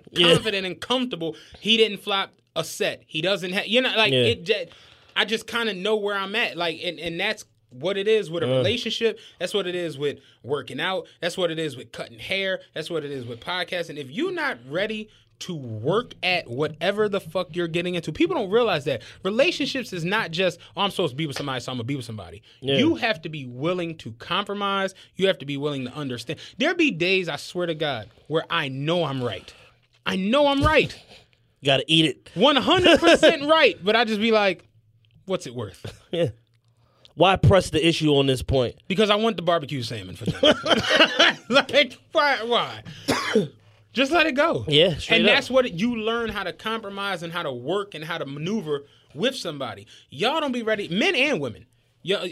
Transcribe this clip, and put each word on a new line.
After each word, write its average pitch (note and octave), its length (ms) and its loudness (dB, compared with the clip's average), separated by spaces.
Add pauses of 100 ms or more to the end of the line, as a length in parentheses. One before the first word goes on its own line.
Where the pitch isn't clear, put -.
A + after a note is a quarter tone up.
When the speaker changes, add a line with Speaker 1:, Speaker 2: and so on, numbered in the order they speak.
Speaker 1:
<laughs> - 60 -20
Yeah. F3 240 6
Speaker 2:
confident G3 320 0
and F3 120 -8
comfortable. A#3+ 560 -4 (240)
He A3+ 180 4
didn't G#3 220 2
flop G3 320 -4 (240)
a E3 80 -2
set. D#3+ 440 -4
He D#3 140 -6
doesn't F3+ 320 -2
have, F#3+ 140 -2
you A#3 140 2
know, A#3 140 0
like, G#3+ 160 4
Speaker 1:
Yeah. B2+ 140 4
Speaker 2:
it A3 180 0
ju-, F#3 220 -2 (500)
I G#3 100 2
just G#3+ 220 -4
kinda A3+ 260 -2
know F#3+ 220 -2
where G3+ 200 -2
I'm G3 200 -4
at. E3+ 220 -2
Like, E3 260 -4
and, E3+ 160 -8
and E3+ 200 -8
that's G#3 260 -4 (240)
what D#3+ 280 -4
it G3 100 -4
is G#3+ 220 2
with E3 140 -4
a B2+ 100 0
Speaker 1:
Uh. C3 40 2
Speaker 2:
relationship. A3+ 640 0 (200)
That's F3+ 140 -4
what G3 140 -2
it F3 80 -4
is E3 220 -4
with C#3 220 -4 (240)
working B2+ 360 -6
out. F#3 280 -4 (140)
That's F3 160 -4
what F3 140 0
it D#3+ 80 -6
is D3+ 180 -4
with A#2 140 -16
cutting A#2 280 -12
hair. F#3+ 400 -4 (140)
That's D#3 160 -8
what D#3+ 160 -4
it C#3+ 60 -10
is C3 140 -8
with A#2 140 -12
podcasting. F3 580 -6
If C3+ 120 -12
you're D#4 240 -4
not D4 240 -4 (100)
ready G#3+ 420 -6 (300)
to F3+ 160 -8
work C3+ 640 -4
at F3+ 260 0
whatever D#3+ 600 -2
the G3 100 -2
fuck E3+ 360 -6
you're F3 140 -2
getting F3 260 -4
into, E3 160 -6
people E4+ 240 0
don't G3+ 160 -2
realize G3+ 340 2
that C3+ 160 -2 (220)
relationships B3+ 680 -2
is E3+ 140 -6
not G3 240 -2
just, E3+ 300 -2 (180)
"Oh, F3+ 40 -2
I'm G3 100 0
supposed D#3+ 220 -2
to - 20 -14
be D#3 100 -4
with C#3 100 -8
somebody, C3+ 260 -6
so C3 100 -10
I'm B2+ 80 -8
gonna A2 60 -8
be C#3+ 100 -4
with B2 100 -8
somebody." G#2 380 -14 (160)
Speaker 1:
Yeah. C#3 180 0
Speaker 2:
You D4+ 180 4
have A3 280 -2
to F3 60 -10
be D3+ 180 -10
willing D#3+ 520 -4
to A#2 200 -12
compromise. G3 760 -4 (220)
You F3+ 120 0
have F#3 120 0
to C#3 80 -14
be C#3+ 100 -4
willing C#3 280 -4
to B2 100 -10
understand. C3+ 420 -8 (220)
There E4 160 2
be D#4 160 2
days, F3+ 360 0
I D3 100 -4
swear F3+ 280 -6
to E3+ 80 -2
God, C#3 360 -6 (180)
where D#3 240 0
I D#3+ 160 -2
know D3 380 0
I'm C3+ 180 -4
right. G2 280 -8 (540)
I F#3+ 100 -2
know A3 300 2
I'm C#4 160 2
right. D4+ 340 4 (360)
Speaker 1:
<laughs> - 320 -20
Gotta C3+ 240 2
eat D#3+ 180 6
it. - 300 -4
Speaker 2:
One C4+ 220 6
hundred E4 420 6
percent D#4+ 440 6
Speaker 1:
<laughs> D4 60 0
Speaker 2:
right. D#4 340 4
But G#3 120 4
I A#3 100 4
just A3 160 -2
be A3+ 100 2
like, G3+ 360 2 (580)
"What's F#3 220 -4
it A#2+ 80 -12
worth?" G#2 360 -10 (200)
Speaker 1:
Yeah. C3 180 0 (840)
Why F3+ 200 6
press F#3 360 6
the D#3 140 2
issue D#3 300 4
on C#3 120 4
this C3 160 2
point? B2+ 320 0 (120)
Speaker 2:
Because G3+ 220 2
I G#3 60 4
want A3 220 2
the F3+ 60 -8
barbecue D#3 380 0
salmon F#2+ 340 -8
for A2+ 100 -12
dinner. - 280 4
<laughs> - 840 4 (120)
Like, C#4 480 2 (140)
why? C4+ 320 2
Why? E3 400 -2 (520)
<coughs> F#3+ 120 2 (460)
Just C4 200 0
let D#4+ 120 4
it D#4+ 100 -2
go. C#4 340 0
Speaker 1:
Yeah, D#3 280 6
straight - 220 2
Speaker 2:
And A3 80 6
Speaker 1:
up. A#3+ 80 6
Speaker 2:
that's C4 140 0
what B3+ 160 4
it, G#3 80 -6
you A3+ 240 0
learn A3+ 320 -2
how G3+ 140 -6
to E3+ 100 -6
compromise G3+ 720 -6
and E3+ 100 -8
how F3 100 -4
to D3 80 -4
work E3+ 420 -4
and D#3 120 -10
how E3 120 -4
to D3 80 -6
maneuver D3+ 600 -4 (280)
with A#3 220 -2
somebody. B2 500 -8 (240)
Y'all A#3 300 -2
don't C#4+ 140 0
be A#3+ 100 -4
ready, G#3 240 -2
men B3+ 260 0
and B3+ 280 0
women. A#2 240 -8 (360)
Y'all, F3+ 300 -2